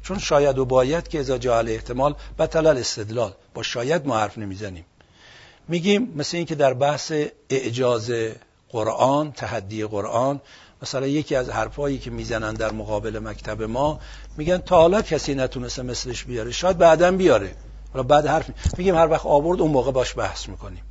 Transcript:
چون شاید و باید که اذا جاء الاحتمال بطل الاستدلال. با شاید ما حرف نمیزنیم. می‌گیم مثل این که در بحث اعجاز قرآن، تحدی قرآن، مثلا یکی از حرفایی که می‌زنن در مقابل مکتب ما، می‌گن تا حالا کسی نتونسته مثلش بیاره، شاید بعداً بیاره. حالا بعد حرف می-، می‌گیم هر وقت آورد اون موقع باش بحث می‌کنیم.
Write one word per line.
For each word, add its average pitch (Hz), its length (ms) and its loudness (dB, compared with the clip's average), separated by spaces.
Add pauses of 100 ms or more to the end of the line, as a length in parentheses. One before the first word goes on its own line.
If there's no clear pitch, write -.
چون 190 160 -6
شاید 143 400 4
و 131 60 2
باید 131 440 2
که 160 120 -4
اذا 131 180 -2
جاء 120 200 2
الاحتمال 123 560 -2 (240)
بطل 160 280 2
الاستدلال. 113 640 0 (220)
با 117 80 -8
شاید 139 440 -2
ما 120 120 2
حرف 107 200 -2
نمیزنیم. 98 460 -10 (840)
می‌گیم 196 480 2
مثل 147 200 -4
این 170 100 -2
که 165 80 -4
در 139 200 4
بحث 127 380 -2 (380)
اعجاز 123 640 0 (560)
قرآن، 131 640 0
تحدی 107 540 -6
قرآن، 117 540 -2 (420)
مثلا 135 240 -4
یکی 143 300 -2
از 127 140 -2
حرفایی 127 480 -4
که 120 120 -10
می‌زنن 110 440 -4
در 110 180 -2
مقابل 107 460 -4
مکتب 107 440 -8
ما، 131 380 -2 (360)
می‌گن 170 220 0
تا 175 180 2
حالا 170 260 8
کسی 147 320 -2
نتونسته 127 480 -4
مثلش 123 420 -8
بیاره، 120 280 -6
شاید 180 260 0
بعداً 170 340 8
بیاره. 123 420 4 (380)
حالا 131 100 -4
بعد 147 240 4
حرف 151 220 0
می-، - 60 -12 (220)
می‌گیم 180 180 2
هر 160 160 6
وقت 156 160 0
آورد 156 340 4
اون 160 100 4
موقع 131 220 2
باش 127 260 -2
بحث 101 300 -6
می‌کنیم. 92 420 -14